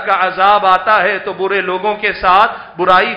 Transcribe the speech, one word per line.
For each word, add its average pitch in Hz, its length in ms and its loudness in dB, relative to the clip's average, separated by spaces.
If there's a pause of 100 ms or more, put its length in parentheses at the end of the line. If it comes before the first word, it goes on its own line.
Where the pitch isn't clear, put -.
کا 190 220 0
عذاب 190 380 2
آتا 190 380 2
ہے 196 160 -2
تو 190 140 -8
برے 190 280 -4
لوگوں 185 340 -4
کے 208 180 -4
ساتھ 196 380 2 (260)
برائی 185 400 2